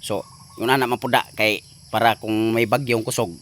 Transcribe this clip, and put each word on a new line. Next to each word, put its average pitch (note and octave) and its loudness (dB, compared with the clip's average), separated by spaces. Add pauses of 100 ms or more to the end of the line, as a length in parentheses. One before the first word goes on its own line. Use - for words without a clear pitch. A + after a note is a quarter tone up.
So, G#2 -6 (320)
yun A2 -4
ana C3 2
man A#2+ -2
pud B2+ -2
na B2 2 (160)
kay G#2+ 2 (240)
para A2 2
kung A2 0
may A2+ 2
bagyong A#2+ 0
kusog A2 -4 (100)